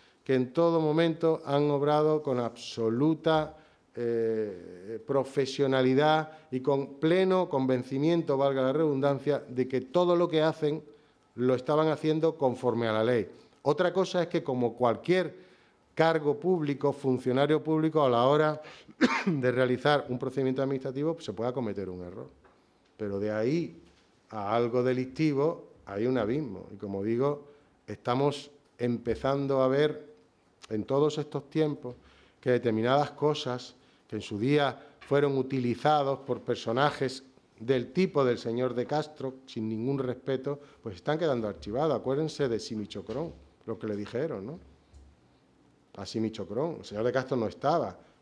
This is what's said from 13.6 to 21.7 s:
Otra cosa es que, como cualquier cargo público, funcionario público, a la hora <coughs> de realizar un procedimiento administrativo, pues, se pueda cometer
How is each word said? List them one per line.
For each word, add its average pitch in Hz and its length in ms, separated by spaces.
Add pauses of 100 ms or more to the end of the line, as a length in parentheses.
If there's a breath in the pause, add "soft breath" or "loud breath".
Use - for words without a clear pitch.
Otra 175 280
cosa 185 300
es 165 80
que, 170 120
como 123 340
cualquier 151 600 (600 loud breath)
cargo 151 440
público, 147 540
funcionario 135 680
público, 156 440
a 131 40
la 120 160
hora 151 360 (360 loud breath)
<coughs> - 280
de 135 260
realizar 127 560
un 123 100
procedimiento 131 440
administrativo, 139 540
pues, 165 100
se 104 80
pueda 113 180
cometer 101 380